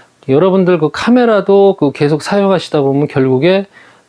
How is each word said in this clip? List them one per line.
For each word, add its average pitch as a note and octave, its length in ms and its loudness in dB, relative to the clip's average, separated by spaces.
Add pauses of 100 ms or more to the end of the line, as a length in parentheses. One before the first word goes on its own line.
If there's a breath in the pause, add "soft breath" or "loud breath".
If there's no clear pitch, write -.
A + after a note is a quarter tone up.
(300 soft breath)
여러분들 F3+ 500 2
그 D3+ 120 0
카메라도 G3 880 2
그 C#3+ 120 0
계속 D3 300 -2
사용하시다 G3 600 -2
보면 C#3 260 0
결국에 C#3+ 580 0 (440 soft breath)